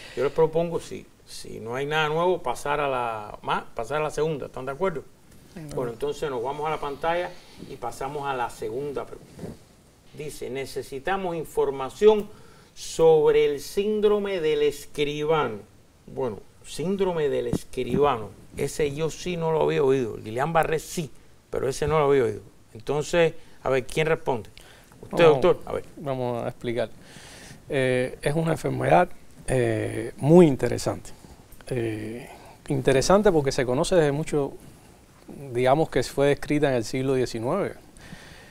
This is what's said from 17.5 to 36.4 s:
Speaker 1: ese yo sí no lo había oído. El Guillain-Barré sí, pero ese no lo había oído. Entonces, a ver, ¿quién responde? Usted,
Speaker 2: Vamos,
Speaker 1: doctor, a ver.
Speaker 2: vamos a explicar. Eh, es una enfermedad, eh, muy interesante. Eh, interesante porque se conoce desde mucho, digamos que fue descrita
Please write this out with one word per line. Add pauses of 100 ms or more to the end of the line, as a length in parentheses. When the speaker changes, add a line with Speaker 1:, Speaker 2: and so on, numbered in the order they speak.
Speaker 1:
ese
yo
sí
no
lo
había
oído.
El
Guillain-Barré
sí, (400)
pero
ese
no
lo
había
oído. (340)
Entonces, (280)
a
ver,
¿quién
responde? (500)
Usted,
Speaker 2:
Vamos,
Speaker 1:
doctor,
a
ver. (140)
Speaker 2:
vamos
a
explicar. (800)
Eh,
es
una
enfermedad, (380)
eh,
muy
interesante. (580)
Eh, (400)
interesante
porque
se
conoce
desde
mucho, (1000)
digamos
que
fue
descrita